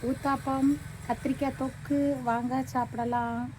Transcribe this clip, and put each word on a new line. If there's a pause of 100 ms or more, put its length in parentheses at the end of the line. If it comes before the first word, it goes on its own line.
ஊத்தாப்பம், (380)
கத்திரிக்காய்
தொக்கு, (320)
வாங்க (120)
சாப்பிடலாம். (200)